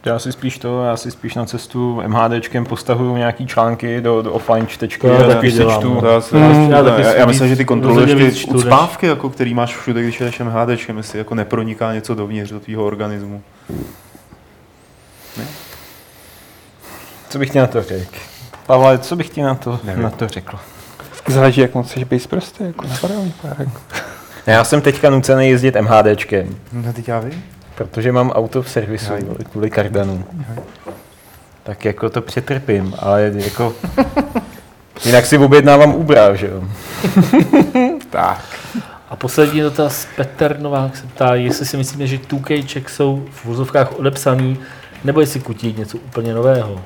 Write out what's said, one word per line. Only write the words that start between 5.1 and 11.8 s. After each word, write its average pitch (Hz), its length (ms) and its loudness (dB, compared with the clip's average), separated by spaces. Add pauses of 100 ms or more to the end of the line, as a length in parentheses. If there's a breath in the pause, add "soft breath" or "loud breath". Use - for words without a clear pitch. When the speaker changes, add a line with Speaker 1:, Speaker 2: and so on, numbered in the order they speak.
Speaker 2:
já 127 120 6
Speaker 1:
a - 20 6
Speaker 2:
taky 123 140 4
Speaker 1:
když 120 120 2
si 113 60 2
Speaker 2:
dělám, 113 220 2
Speaker 1:
čtu 123 140 0
Speaker 2:
no. 120 60 0
Speaker 3:
To 113 60 2
já 117 140 6
si, - 160 -2
Speaker 4:
Hmm. 151 340 6
Speaker 2:
Já 143 140 6
taky 117 180 4
Speaker 3:
já, 113 60 4
já 113 40 4
Speaker 2:
spíš 123 140 6
Speaker 3:
myslím, 131 220 2
že 131 80 4
ty 131 80 0
kontroluješ 131 360 2 (100)
Speaker 2:
rozhodně 139 140 6
Speaker 3:
ty 127 60 6
Speaker 2:
víc - 100 -6
čtu, - 140 -6
než 123 100 2
Speaker 3:
ucpávky, 147 420 2
jako, 139 240 -2
který 120 240 -4
máš 120 220 -2
všude, 117 260 -4
když 117 180 -6
jedeš 120 200 -6
M 120 100 -6
H 113 160 0 (100)
Dčkem, 113 200 -10
jestli 107 220 -10
jako 110 160 -8
neproniká 113 580 -4